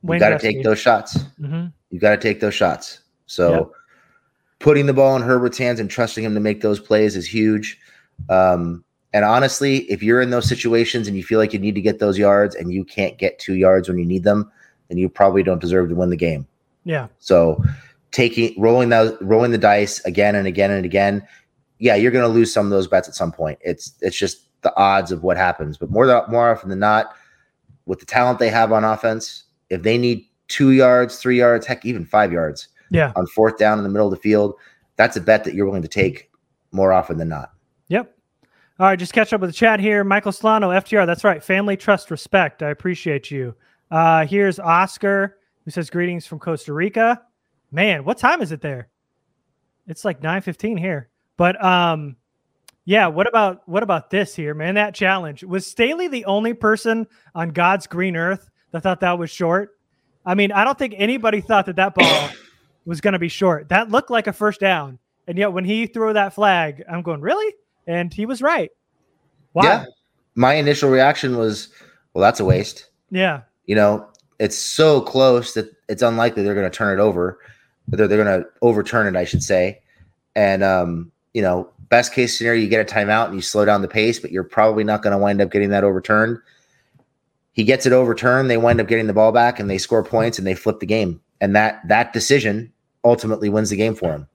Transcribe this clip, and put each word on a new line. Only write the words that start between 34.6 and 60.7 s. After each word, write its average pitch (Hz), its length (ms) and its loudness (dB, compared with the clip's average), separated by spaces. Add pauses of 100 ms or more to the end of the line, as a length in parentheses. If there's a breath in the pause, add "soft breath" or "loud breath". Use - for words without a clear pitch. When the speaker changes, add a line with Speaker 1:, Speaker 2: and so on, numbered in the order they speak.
Speaker 1:
that's 113 200 2
a 104 40 -6
bet 107 240 2
that 90 100 -8
you're 98 120 0
willing 98 160 -4
to 80 60 -8
take - 420 -4 (420)
more 95 200 2
often 87 260 0
than 82 100 -6
not. 76 240 -12 (360)
Speaker 2:
Yep. 214 220 -4 (720)
All 190 60 4
right, 190 120 4
just 175 140 -8
catch 220 200 0
up 214 80 -2
with 180 100 -4
the 156 40 -14
chat 220 260 2
here. 208 220 0
Michael 196 300 0
Solano, 214 380 0
F 185 160 0
T 220 100 -2
R, 196 100 4
that's 170 180 -4
right. 175 200 2
Family, 196 320 -2
trust, - 340 -2
respect. 165 520 -2
I 147 80 -4
appreciate 156 600 -6
you. 131 240 -8 (360)
Uh, 165 360 4
here's 196 320 0
Oscar, 196 800 -2 (260)
who 156 60 -14
says, 165 200 -8
"Greetings 175 360 -6
from 160 140 -16
Costa 156 320 -8
Rica." 226 500 -2 (480)
Man, 165 340 -2
what 196 140 -4
time 302 240 0
is 160 80 -8
it 156 120 -12
there? 131 260 -10 (960)
It's - 180 -16
like 151 180 -6
nine 165 200 -4
fifteen 208 340 -8
here. 165 320 -6 (280)
But, 180 280 0
um, 165 520 0 (680)
yeah, 202 240 2
what 170 180 -2
about, 214 420 -2
what 185 140 -2
about 190 280 -4
this 190 260 -4
here, 151 180 -8
man? 160 220 -6
That 208 180 -2
challenge. 185 480 -4
Was 190 240 -8
Staley 311 400 -2
the 254 200 -8
only 214 280 -2
person 226 520 -2 (280 soft breath)
on 165 160 -6
God's 175 380 0
green 180 280 -6
earth 180 340 -6 (220)
that 165 100 -8
thought 185 180 -2
that 175 180 0
was 165 120 -8
short? 185 400 -2 (560)
I 180 80 0
mean, 202 180 0
I 196 120 2
don't 269 140 -2